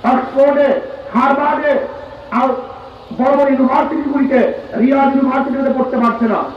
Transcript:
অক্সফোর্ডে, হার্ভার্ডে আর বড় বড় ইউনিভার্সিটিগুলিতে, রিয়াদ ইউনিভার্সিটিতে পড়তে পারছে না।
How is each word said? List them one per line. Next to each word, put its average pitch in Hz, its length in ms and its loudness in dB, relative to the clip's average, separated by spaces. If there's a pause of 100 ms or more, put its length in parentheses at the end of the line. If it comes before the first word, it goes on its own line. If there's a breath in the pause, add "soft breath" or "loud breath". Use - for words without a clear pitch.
(100)
অক্সফোর্ডে, 277 580 2 (460)
হার্ভার্ডে 285 580 2 (640)
আর 254 100 2 (720)
বড় 262 200 2
বড় 277 120 4
ইউনিভার্সিটিগুলিতে, 269 920 0 (420)
রিয়াদ 277 320 4
ইউনিভার্সিটিতে 269 640 0
পড়তে 254 260 -2
পারছে 226 300 2
না। 185 60 0 (180)